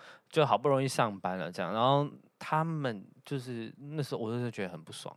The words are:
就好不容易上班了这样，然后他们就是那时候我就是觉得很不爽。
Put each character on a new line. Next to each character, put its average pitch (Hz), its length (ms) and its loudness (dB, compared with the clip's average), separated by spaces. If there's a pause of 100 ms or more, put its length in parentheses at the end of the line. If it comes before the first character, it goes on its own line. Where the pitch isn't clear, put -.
(300)
就 156 160 4
好 107 120 6
不 123 100 0
容 135 160 4
易 135 40 0
上 113 320 0
班 92 180 -2
了 87 140 -4
这 95 120 -4
样， 87 80 -2
然 107 100 0
后 139 260 6 (300)
他 156 260 0
们 139 440 -2 (180)
就 143 140 -4
是 120 380 -8
那 147 260 -6
时 135 100 -4
候 120 80 -4
我 113 100 -2
就 120 60 0
是 120 140 -2
觉 107 120 -4
得 92 60 -4
很 87 140 -10
不 - 80 -16
爽。 - 260 -12